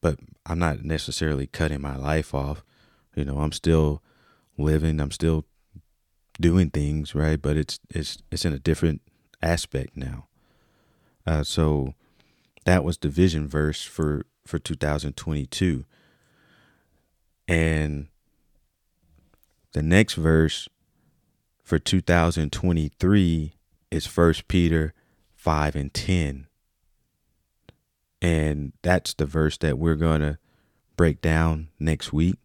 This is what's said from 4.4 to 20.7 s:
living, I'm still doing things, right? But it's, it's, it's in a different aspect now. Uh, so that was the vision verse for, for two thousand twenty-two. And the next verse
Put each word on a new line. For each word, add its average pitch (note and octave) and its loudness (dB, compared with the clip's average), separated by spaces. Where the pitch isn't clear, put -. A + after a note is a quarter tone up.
living, D#2 0
I'm D2 -2
still D#2+ 0
doing E2+ 4
things, D2 -2
right? D#2 2
But D2 0
it's, - -4
it's, - -6
it's - -6
in E2 0
a C#2 -6
different D#2+ 0
aspect E2 -4
now. B1+ -10
Uh, D#2 0
so D2 0
that F2+ 4
was E2 -4
the D#2+ -4
vision D#2 2
verse D2+ -2
for, D2+ -4
for E2 -6
two - -6
thousand D2 -4
twenty-two. D2 -4
And D#2 0
the D2+ -2
next F2+ 4
verse D#2+ 2